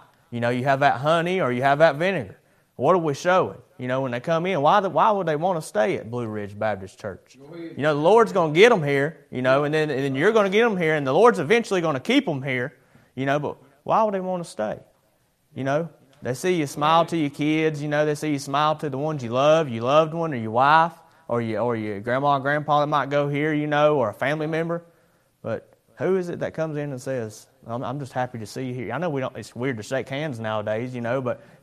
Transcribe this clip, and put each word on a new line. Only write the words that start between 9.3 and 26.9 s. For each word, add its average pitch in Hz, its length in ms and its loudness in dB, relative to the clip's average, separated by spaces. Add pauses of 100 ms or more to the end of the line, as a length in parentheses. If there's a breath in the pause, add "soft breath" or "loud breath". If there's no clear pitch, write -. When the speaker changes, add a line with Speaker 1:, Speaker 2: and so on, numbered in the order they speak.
Speaker 1:
know, 135 240 4
and 147 80 -2
then, 156 160 0
and 135 140 -2
then 139 120 -2
you're 165 160 2
gonna 214 180 4
get 208 140 2
'em 220 140 0
here, 160 180 0
and 143 100 -2
the 131 80 0
Lord's 196 260 6
eventually 190 420 0
gonna 156 180 0
keep 269 280 0
'em 139 140 -2
here, 131 320 -4 (400 soft breath)
you 131 120 -4
know, 139 140 2
but 147 180 -6 (260 soft breath)
why 185 180 2
would 214 120 0
they 190 60 -2
wanna 185 240 -6
stay? - 360 -6 (720)
You 127 100 -8
know, 151 260 -2 (320)
they - 120 -6
see 185 200 -2
you 156 140 0
smile 160 400 2
to 170 100 -4
your 147 140 -2
kids, 156 500 -2
you 151 80 -6
know, 147 160 0
they 151 100 0
see 156 160 -4
you 139 80 -2
smile 147 380 0
to 156 120 -6
the 131 80 -6
ones 147 260 -4
you 113 80 -6
love, 151 360 4
your 113 160 -6
loved 156 300 4
one 165 200 -4
or 127 40 -6
your 110 140 -6
wife, 151 420 4 (340 soft breath)
or 120 140 0
your, 110 200 -2
or 120 140 0
your 107 240 -4
grandma 135 360 0
and 135 80 -2
grandpa 147 380 2
that 147 60 0
might 147 220 0
go 143 180 2
here, 143 240 0
you 151 160 -2
know, 151 300 4
or 117 120 2
a 98 40 -6
family 151 340 -2
member. 165 360 -4 (580 soft breath)
But - 320 -8 (240)
who 180 200 0
is 175 120 -6
it 165 100 -8
that 135 140 -6
comes 160 240 -6
in 147 140 -6